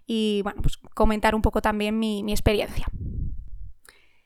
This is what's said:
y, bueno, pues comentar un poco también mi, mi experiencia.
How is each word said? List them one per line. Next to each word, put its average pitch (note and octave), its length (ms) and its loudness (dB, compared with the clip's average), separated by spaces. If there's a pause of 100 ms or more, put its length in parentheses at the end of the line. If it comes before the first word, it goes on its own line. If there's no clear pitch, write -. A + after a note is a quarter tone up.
y, G#3+ 360 0
bueno, G3+ 180 -6
pues - 160 2 (180)
comentar G#3+ 400 4
un A3 80 2
poco G#3+ 200 2
también G#3+ 360 0
mi, G#3+ 240 -2
mi G#3+ 100 -4
experiencia. - 540 2 (1400)